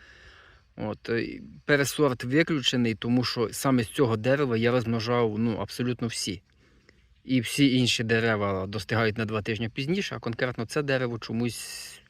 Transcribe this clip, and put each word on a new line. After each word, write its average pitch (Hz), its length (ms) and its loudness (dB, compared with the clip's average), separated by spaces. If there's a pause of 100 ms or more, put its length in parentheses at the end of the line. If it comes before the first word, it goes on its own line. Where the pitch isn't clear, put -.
(760)
От, 110 340 -6
е, - 300 -4 (260)
пересорт 143 580 2
виключений, 127 720 2
тому 120 280 2
що 113 280 -2
саме 127 320 2
з 104 40 -4
цього 113 300 2
дерева 127 400 2
я 117 140 4
розмножав, 117 680 0
ну, 113 180 0
абсолютно 120 500 -4
всі. - 340 -6 (840)
І 127 180 2
всі 131 360 4
інші 120 260 2
дерева 107 640 2
достигають 110 500 0
на 113 80 0
два 107 160 -2
тижні 110 280 -2
пізніше, 160 460 -4
а - 40 -8
конкретно 120 460 -4
це 151 180 -2
дерево 127 360 -2
чомусь - 920 -6